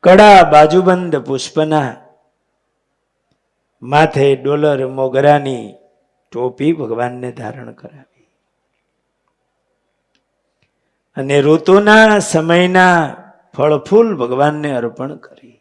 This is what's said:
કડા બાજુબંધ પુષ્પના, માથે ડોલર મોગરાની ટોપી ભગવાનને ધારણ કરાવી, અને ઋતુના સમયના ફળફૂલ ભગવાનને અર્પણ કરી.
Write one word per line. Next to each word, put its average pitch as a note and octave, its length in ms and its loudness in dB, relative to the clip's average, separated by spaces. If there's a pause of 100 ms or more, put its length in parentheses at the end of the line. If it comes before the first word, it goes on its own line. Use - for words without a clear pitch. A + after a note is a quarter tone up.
કડા G3+ 340 6 (120)
બાજુબંધ E3+ 640 2
પુષ્પના, C#3 720 -4 (1900)
માથે C#3+ 440 0 (100)
ડોલર C#3+ 520 -4
મોગરાની C3 800 -2 (680)
ટોપી B2+ 400 -4
ભગવાનને B2 600 -8
ધારણ A#2 400 -16
કરાવી, - 360 -20 (3000)
અને C#3 240 -4
ઋતુના G#3 800 2
સમયના F3+ 800 0 (540)
ફળફૂલ D3+ 640 0
ભગવાનને C#3+ 560 -4
અર્પણ B2+ 440 -10
કરી. - 440 -20